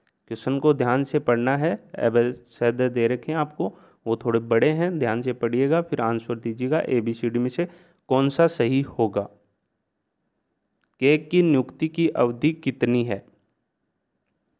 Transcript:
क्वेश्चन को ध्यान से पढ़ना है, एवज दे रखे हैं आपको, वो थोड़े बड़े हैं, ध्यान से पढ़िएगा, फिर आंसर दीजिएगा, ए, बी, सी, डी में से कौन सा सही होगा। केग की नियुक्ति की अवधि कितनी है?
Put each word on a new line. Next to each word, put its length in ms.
क्वेश्चन 300
को 160
ध्यान 300
से 140
पढ़ना 380
है, 420
एवज 380
दे 460
रखे 240
हैं 60
आपको, 400
वो 100
थोड़े 240
बड़े 300
हैं, 280
ध्यान 240
से 100
पढ़िएगा, 500
फिर 180
आंसर 340
दीजिएगा, 460
ए, 200
बी, 140
सी, 160
डी 80
में 120
से 180
कौन 200
सा 180
सही 340
होगा। 480
केग 300
की 120
नियुक्ति 460
की 200
अवधि 440
कितनी 520
है? 220